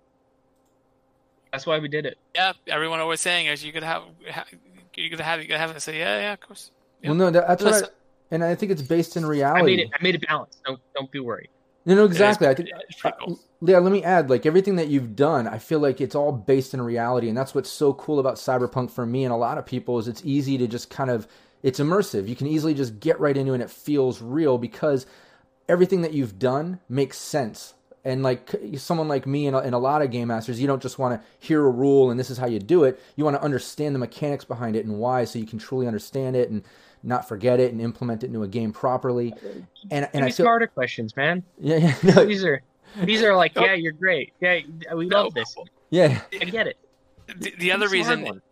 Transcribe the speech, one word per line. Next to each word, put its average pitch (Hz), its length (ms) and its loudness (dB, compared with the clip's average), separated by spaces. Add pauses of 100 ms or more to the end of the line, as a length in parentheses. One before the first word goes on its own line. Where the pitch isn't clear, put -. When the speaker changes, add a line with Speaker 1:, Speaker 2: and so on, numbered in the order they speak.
(1500)
Speaker 1:
That's 135 160 -10
why 160 120 0
we 151 100 -6
did 147 160 -6
it. - 140 -10 (160)
Speaker 2:
Yeah, 185 180 0 (140)
everyone 160 340 -2
always 160 220 -2
saying 175 240 0
is, 147 180 -4
"You 151 80 -14
could 160 100 -8
have, 165 200 -4 (280)
ha-, - 140 -10 (500)
you 165 140 -6
could 165 100 -8
have, 160 220 -4
you 156 80 -12
could 160 80 -2
have 160 180 -4
it." 147 60 -14
Say, 156 180 -8
"Yeah, 202 220 -2
yeah, 208 140 -4
of - 60 -14
course." - 320 -20 (280)
Yeah. - 80 -6
Speaker 3:
Well, 156 80 2
no, 180 140 4
that, 170 180 4
that's 180 160 2
what 208 80 6
I, 220 60 6
Speaker 2:
Listen. 196 160 -4 (360)
Speaker 3:
and 165 140 -2
I 170 100 0
think 190 160 -4
it's 156 120 -2
based 165 340 0
in 170 80 -2
Speaker 1:
I 156 40 -2
Speaker 3:
reality. 151 480 2
Speaker 1:
made 175 100 0
it, 110 120 -18
I - 40 -4
made 180 120 0
it 156 140 -6
balanced. 151 380 -6
Don't, 131 120 -8 (160)
don't 135 160 -8
be 139 100 -10
worried. 117 280 -10 (380)
Speaker 3:
No, 180 80 4
no, 208 100 8
Speaker 2:
It 196 60 6
is - 20 0
Speaker 3:
exactly. 202 360 4
I 135 60 6
Speaker 2:
pretty, 170 160 -4
Speaker 3:
think, - 160 -16
Speaker 2:
it's - 140 -20
pretty 147 180 -2
Speaker 3:
uh, - 60 -12
Speaker 2:
cool. - 160 -8 (220)
Speaker 3:
Leah, 180 180 8
let 185 120 4
me 196 120 2
add, 170 240 4
like, 127 160 4
everything 185 320 4
that 160 120 -2
you've 127 280 0
done, 143 320 2
I 107 100 -6
feel 156 200 -2
like 143 240 0
it's 120 120 -4
all 147 180 0
based 135 420 0
in 127 80 -4
reality, 117 460 -2
and 110 100 -2
that's 135 160 -6
what's 135 160 -2
so 139 240 2
cool 147 240 -2
about 131 160 0
Cyberpunk 123 560 -2
for 120 160 -6
me 131 180 -2
and 123 80 -2
a 117 40 0
lot 120 200 -2
of 143 80 -8
people, 123 340 -4
is 110 80 -4
it's 117 180 -10
easy 139 340 0
to 123 80 2
just 117 240 -8
kind 135 180 -4
of, 113 180 -2 (360)
it's 135 180 0
immersive. 147 480 0
You 120 80 -6
can 135 100 -4
easily 156 280 0
just 120 260 -4
get 156 180 0
right 143 180 2
into 135 160 0
it, - 20 0
and 123 80 -2
it 104 80 -8
feels 131 500 0
real 127 380 2
because 131 480 -2 (600)
everything 180 360 4
that 156 100 -4
you've 117 260 -4
done 147 420 -2 (100)
makes 135 260 -2
sense. - 560 -6 (320)
And, 131 180 -2
like, 127 280 -2
c-, 180 260 -8
someone 160 320 -4
like 135 180 -2
me 143 200 -2
and 135 100 0
a, - 40 2
and 131 140 -2
a 120 40 0
lot 139 240 2
of 135 80 0
game 117 180 -4
masters, 117 320 -6
you 139 60 2
don't 139 140 0
just - 180 -8
wanna 123 240 -2 (160)
hear 151 280 2
a 135 40 8
rule 135 400 6
and 120 100 -2
this 127 100 -8
is 120 80 -10
how 127 80 -2
you 113 120 -2
do 139 260 4
it. 127 160 2 (160)
You 147 80 -2
wanna 143 160 0
understand 147 540 -4
the 131 40 -2
mechanics 135 460 -6
behind 117 320 -6
it 110 80 -2
and 104 140 -6
why, 123 260 0
so 110 140 -6
you 110 80 -6
can 110 120 -12
truly 131 280 -4
understand 127 500 -4
it 123 120 2
and 107 140 -6 (400)
not 120 260 -4
forget 123 320 2
it 123 120 4
and 113 80 -8
implement 117 420 -4
it 127 60 -6
into 110 160 -6
a 98 40 -6
game 113 240 -4
properly. 123 600 -2 (560)
And, 143 140 -2
and - 80 -8
Speaker 1:
Give 143 100 0
Speaker 3:
I 131 40 2
Speaker 1:
me 123 60 0
Speaker 3:
feel 175 120 2
Speaker 1:
smarter 233 240 4
questions, 120 480 -4
man. 170 260 0 (160)
Speaker 3:
Yeah, 151 180 0
yeah, 156 260 4
<laughs> 185 120 8
no. 185 100 10
Speaker 1:
These 202 200 0
are, 143 180 0 (420)
these 220 180 2
are 202 140 6
like, 165 180 4
Speaker 2:
Nope. 185 120 2
Speaker 1:
"Yeah, 190 80 2
you're 165 180 -2
great. 160 480 -2
Yeah, 180 200 2 (340)
we 170 120 -4
Speaker 2:
No. 202 180 2
Speaker 1:
love 165 100 -6
this." 117 200 -6 (360)
Speaker 3:
Yeah. 151 300 4 (120)
Speaker 1:
I 196 140 -6
get 202 200 -4
it. - 100 -8 (500)
Speaker 2:
The, - 80 -18
the - 160 -10
Speaker 1:
Give 180 240 0
Speaker 2:
other 202 160 0
Speaker 1:
me 185 120 2
some 160 40 -2
hard - 120 0
Speaker 2:
reason, - 60 -8
Speaker 1:
ones. 101 260 -10